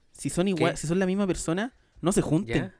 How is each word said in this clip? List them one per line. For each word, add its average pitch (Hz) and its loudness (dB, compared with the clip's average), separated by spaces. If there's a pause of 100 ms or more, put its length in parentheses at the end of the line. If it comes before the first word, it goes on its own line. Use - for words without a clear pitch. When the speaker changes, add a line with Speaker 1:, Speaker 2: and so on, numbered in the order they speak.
(120)
Speaker 1:
Si - -8
son 175 0
igual, 170 2
Speaker 2:
¿Qué? 160 -8
Speaker 1:
si 156 -6
son 170 0
la 190 2
misma 190 0
persona, 180 -2 (280)
no 165 2
se 196 4
junten. 156 0
Speaker 2:
¿Ya? 190 -10